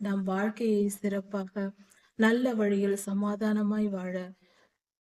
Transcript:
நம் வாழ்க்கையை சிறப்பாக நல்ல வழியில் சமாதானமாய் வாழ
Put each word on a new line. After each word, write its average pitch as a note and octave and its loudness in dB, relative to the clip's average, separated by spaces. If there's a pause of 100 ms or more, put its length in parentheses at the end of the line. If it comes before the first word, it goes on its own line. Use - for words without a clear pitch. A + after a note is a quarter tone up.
நம் G3 0
வாழ்க்கையை G#3 0
சிறப்பாக G3 -4 (460)
நல்ல A#3+ 4
வழியில் G3+ 2
சமாதானமாய் G#3 0
வாழ F#3 -6 (880)